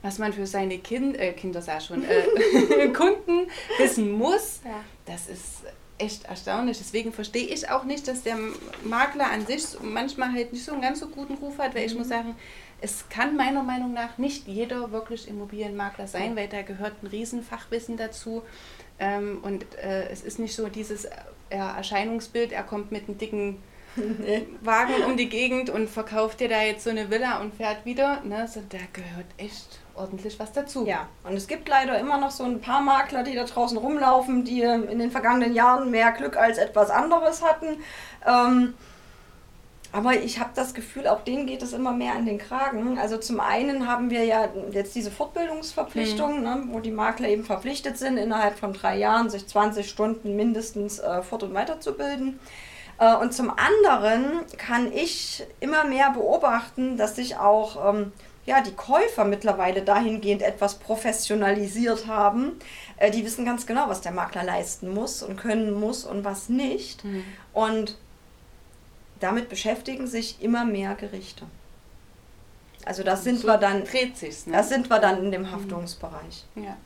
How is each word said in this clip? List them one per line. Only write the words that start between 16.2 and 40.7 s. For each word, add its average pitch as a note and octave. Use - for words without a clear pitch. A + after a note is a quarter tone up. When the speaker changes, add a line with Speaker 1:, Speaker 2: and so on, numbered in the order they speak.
Speaker 2:
Ja. A3+
Speaker 1:
weil G3+
da G3+
gehört G3+
ein G3+
Riesenfachwissen A#3
dazu. A3+
Ähm, G3+
und, G3+
äh, F#3+
es -
ist -
nicht A3
so A3
dieses, G#3
äh, -
Erscheinungsbild, G#3+
er G#3
kommt G#3
mit G3+
einem G3+
dicken G3+
Speaker 2:
<laughs> -
Nee. G#3+
Speaker 1:
Wagen B3
um B3+
die B3
Gegend B3+
und G#3+
verkauft A3
dir B3
da A3
jetzt G#3+
so A#3
eine G#3+
Villa A#3+
und G#3
fährt A3
wieder, C4+
ne? G#3+
So, A3+
da F#3
gehört F3+
echt -
ordentlich F#3+
was G#3+
dazu. C#4
Speaker 2:
Ja, E3+
und F#3
es G3
gibt D#4+
leider C4
immer C#4
noch C4+
so B3+
ein B3
paar C4
Makler, C4+
die C4
da B3
draußen A#3+
rumlaufen, B3+
die A#3+
in A#3
den A#3
vergangenen A#3+
Jahren B3
mehr A3+
Glück C4
als A3+
etwas G#3
anderes D#4+
hatten. D#4+
Ähm, B3
aber A#3+
ich A#3
hab -
das B3+